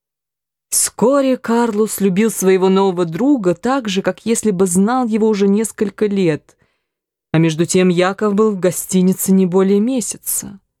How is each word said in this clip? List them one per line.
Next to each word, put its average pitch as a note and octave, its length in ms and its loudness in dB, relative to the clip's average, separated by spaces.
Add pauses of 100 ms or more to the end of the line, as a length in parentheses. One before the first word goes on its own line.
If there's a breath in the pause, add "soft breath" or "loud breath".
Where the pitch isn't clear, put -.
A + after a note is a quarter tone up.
(680)
Вскоре C4 680 0
Карлус A3+ 640 -2
любил G3+ 320 0
своего F#3 360 2
нового F#3+ 360 2
друга F#3+ 500 0
так B3 340 -4
же, F#3+ 140 -2
как - 240 -6
если A3 240 0
бы F#3+ 160 2
знал G#3 400 0
его A3 220 0
уже G3+ 180 2
несколько G#3 600 -2
лет, F#3+ 500 -2 (720)
а D#3+ 80 0
между D#3+ 280 0
тем F#3 220 2
Яков F#3 460 0
был A3 160 2
в G3 80 -4
гостинице F#3 720 0
не F#3+ 160 4
более F#3+ 320 2
месяца. G#3+ 800 -6 (220)